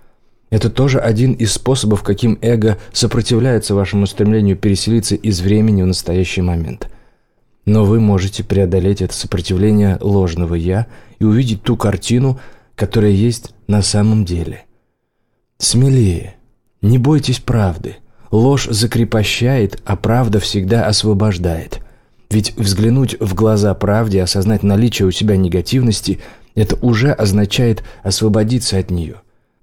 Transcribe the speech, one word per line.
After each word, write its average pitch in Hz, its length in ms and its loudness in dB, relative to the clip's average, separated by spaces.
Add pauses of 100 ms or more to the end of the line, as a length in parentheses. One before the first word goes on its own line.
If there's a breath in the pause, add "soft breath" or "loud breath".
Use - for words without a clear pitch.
(500 soft breath)
Это 110 180 0
тоже 131 300 0
один 117 340 2
из 107 220 -2
способов, 104 480 0
каким 104 400 0
эго 110 340 2 (160 loud breath)
сопротивляется 117 800 0
вашему 101 300 0
стремлению 101 540 2
переселиться 107 560 0
из 98 260 -2
времени 104 420 2
в 92 40 2
настоящий 90 560 -2
момент. 82 480 -4 (720 soft breath)
Но 104 220 4
вы 110 120 4
можете 101 460 0
преодолеть 95 560 0
это 90 140 -4
сопротивление 95 880 0
ложного 87 520 0
«я» 92 320 -2 (320 loud breath)
и 113 60 -2
увидеть 110 380 2
ту 120 160 0
картину, 123 600 0 (360 loud breath)
которая 104 380 2
есть 113 420 0 (140)
на 101 120 2
самом 104 460 2
деле. 82 380 -6 (920)
Смелее. 123 800 0 (480)
Не 113 160 4
бойтесь 135 400 0
правды. 95 580 -2 (340 soft breath)
Ложь 127 380 2
закрепощает, 113 1160 0
а 98 100 -2
правда 110 440 0
всегда 101 460 -2
освобождает. 95 920 -2 (500 soft breath)
Ведь 107 260 -2
взглянуть 113 640 0
в 95 140 -2
глаза 104 400 2
правде, 101 480 0
осознать 98 400 0
наличие 101 460 2
у - 20 2
себя 107 260 0
негативности – 95 840 0 (340 loud breath)
это 107 220 0
уже 123 360 0
означает 104 680 0 (200 loud breath)
освободиться 107 760 0
от 95 120 -4
нее. 85 260 -6 (460)